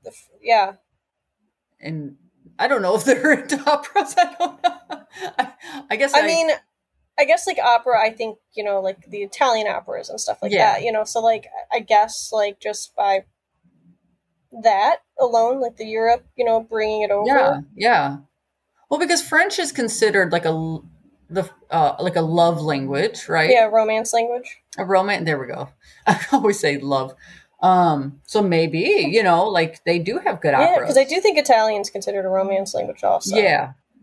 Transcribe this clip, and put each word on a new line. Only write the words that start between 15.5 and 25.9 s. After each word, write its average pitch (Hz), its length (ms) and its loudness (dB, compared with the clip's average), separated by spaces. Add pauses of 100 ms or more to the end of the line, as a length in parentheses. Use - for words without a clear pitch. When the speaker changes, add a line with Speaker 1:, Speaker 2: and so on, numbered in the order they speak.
Speaker 1:
like, 233 160 -6
the 220 80 -12
Europe, 226 400 0 (100)
you 254 80 -4
know, 226 180 2
bringing 214 420 -4
it 208 80 -2
over. 202 160 0
Speaker 2:
Yeah, 269 320 2 (160)
yeah. 156 420 0 (720)
Well, 285 100 -2
because 349 220 0
French 359 380 0
is 320 120 -4
considered, 208 640 0
like, 175 120 -2
a 165 40 2
l-, 160 340 -6 (460)
the, 180 200 -4 (200)
uh, 151 300 0
like, 175 180 -4
a 165 40 2
love 165 400 2
language, 147 680 -4
right? 160 200 2
Speaker 1:
Yeah, 233 160 6
romance 220 480 0
language. 240 440 -2 (200)
Speaker 2:
A 208 80 -8
roman-, 190 400 0
there 151 140 -2
we 127 80 -10
go. 131 220 -12 (180)
<laughs> - 200 -8